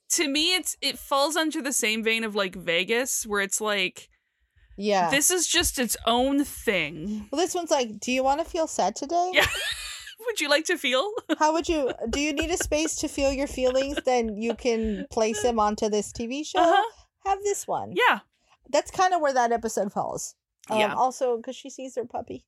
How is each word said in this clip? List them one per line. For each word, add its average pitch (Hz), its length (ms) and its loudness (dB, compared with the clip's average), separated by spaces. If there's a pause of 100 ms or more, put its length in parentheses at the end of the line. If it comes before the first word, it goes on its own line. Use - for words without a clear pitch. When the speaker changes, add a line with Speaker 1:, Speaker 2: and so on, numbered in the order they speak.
(120)
Speaker 1:
To 330 160 2
me, 311 280 2
it's, - 260 -4
it 262 160 -2
falls 294 380 0
under 320 260 0
the 254 120 -2
same 220 300 0
vein 226 200 2
of, 214 100 -4
like, 196 220 0
Vegas, 185 720 -2
where 202 140 0
it's 196 200 -2
like, 202 480 -2 (720)
Speaker 2:
Yeah. 196 280 2
Speaker 1:
This 285 200 4
is 349 160 2
just - 320 2
its 247 280 0
own 269 400 4
thing. 196 840 -4
Speaker 2:
Well, 294 100 0
this 359 120 0
one's 349 180 -4
like, 240 280 0
"Do - 140 -4
you 262 100 2
wanna 285 220 2
feel 330 220 -2
sad 202 280 0
today? 349 380 0
Speaker 1:
Yeah. 285 120 4 (400)
<laughs> - 400 -16
Would 440 160 -4
you 285 80 -2
like 302 160 4
to 349 120 0
feel? 277 340 -2 (140)
<laughs> 311 140 0
Speaker 2:
How 311 140 4
would 330 160 -2
you, 294 220 0 (180)
do 254 100 -2
you 302 140 0
need 311 180 -2
a 359 60 0
space 302 400 -2
to 311 100 -4
feel 277 240 0
your 269 160 -2
feelings? 262 580 0
Then 233 320 2
you 226 180 -2
can 220 560 -2
place 220 320 0
them 240 160 2
onto 214 300 2
this 208 220 0
T 233 160 -6
V 277 160 -6
show. - 160 -2
Speaker 1:
Uh-huh. 392 300 6 (360)
Speaker 2:
Have 392 180 0
this 403 240 -2
one." 131 280 -4
Speaker 1:
Yeah. 311 240 4 (500)
Speaker 2:
That's 294 220 2
kinda 370 280 2
where 285 140 2
that 240 180 4
episode 226 400 0
falls. - 440 -6 (340)
Um, 214 100 2
Speaker 1:
Yeah. 214 140 2
Speaker 2:
also, 247 480 0
'cause 254 140 -10
she 269 140 -16
sees 262 260 -12
her 233 100 -4
puppy. - 420 -10